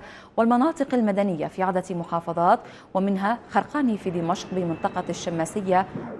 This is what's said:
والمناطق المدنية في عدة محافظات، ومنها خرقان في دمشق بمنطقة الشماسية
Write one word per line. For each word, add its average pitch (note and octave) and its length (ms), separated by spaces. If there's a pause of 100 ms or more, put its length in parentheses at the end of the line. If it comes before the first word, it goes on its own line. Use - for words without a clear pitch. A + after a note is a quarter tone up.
(380)
والمناطق B3+ 560
المدنية G3+ 540
في F#3 160
عدة F#3 260
محافظات، E3+ 720 (340)
ومنها G3 460 (120)
خرقان A3+ 460
في F#3+ 120
دمشق E3+ 420
بمنطقة F3+ 580
الشماسية F3+ 760 (340)